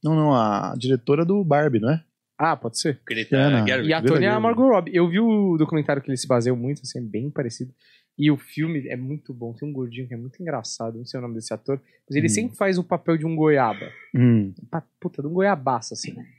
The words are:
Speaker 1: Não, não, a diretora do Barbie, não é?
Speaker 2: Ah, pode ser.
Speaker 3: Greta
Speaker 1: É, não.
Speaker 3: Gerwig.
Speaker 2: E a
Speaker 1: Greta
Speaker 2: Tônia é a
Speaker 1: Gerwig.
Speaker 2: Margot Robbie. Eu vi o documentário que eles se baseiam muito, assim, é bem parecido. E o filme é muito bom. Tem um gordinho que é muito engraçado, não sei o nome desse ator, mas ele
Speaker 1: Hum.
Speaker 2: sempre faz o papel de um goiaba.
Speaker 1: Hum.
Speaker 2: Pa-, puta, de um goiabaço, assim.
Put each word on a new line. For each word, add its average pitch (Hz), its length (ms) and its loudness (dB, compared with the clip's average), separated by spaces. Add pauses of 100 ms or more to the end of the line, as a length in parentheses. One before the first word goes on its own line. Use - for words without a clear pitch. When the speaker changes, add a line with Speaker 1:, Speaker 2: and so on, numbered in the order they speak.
Speaker 1:
Não, 151 140 0
não, 151 180 4
a 104 440 0
diretora 135 460 0
do 196 200 2
Barbie, 147 360 2
não 117 100 0
é? 160 120 0 (360)
Speaker 2:
Ah, 151 180 2
pode - 220 -8
ser. 156 280 -4
Speaker 3:
Greta 113 300 -2
Speaker 1:
É, 135 140 4
não. 117 160 2
Speaker 3:
Gerwig. 127 240 0
Speaker 2:
E - 20 4
a 160 80 2
Speaker 1:
Greta 160 140 4
Speaker 2:
Tônia 165 120 4
é 202 40 4
a - 40 2
Speaker 1:
Gerwig. 214 80 2 (140)
Speaker 2:
Margot 254 180 6
Robbie. 180 200 0
Eu 175 140 4
vi 175 120 0
o 208 380 4
documentário 151 420 0
que - 80 -10
eles 131 120 -2
se 147 80 -8
baseiam 123 280 2
muito, 131 260 -6
assim, 127 180 -10
é - 20 -8
bem 113 280 -6
parecido. 127 420 -8 (460)
E 147 120 4
o 143 80 2
filme 151 500 -6
é 127 80 -6
muito 135 380 -10
bom. 117 180 -10
Tem 143 160 -10
um 151 40 -8
gordinho 127 360 -8
que 123 60 -12
é - 20 -10
muito 123 240 -14
engraçado, 117 560 -8
não 123 80 -12
sei - 140 -10
o 123 40 -8
nome 120 120 -8
desse 113 180 -8
ator, 135 260 -4 (300)
mas 143 80 -4
ele 147 100 2
Speaker 1:
Hum. 110 40 2
Speaker 2:
sempre 214 260 -4
faz 196 220 0
o 180 60 -2
papel 165 340 -2
de 156 80 -4
um 165 100 -2
goiaba. 143 540 2 (240)
Speaker 1:
Hum. 117 400 4 (160)
Speaker 2:
Pa-, 131 120 -4 (160)
puta, - 220 -8
de 139 80 -6
um 160 60 -6
goiabaço, 143 580 0
assim. - 220 -12 (240)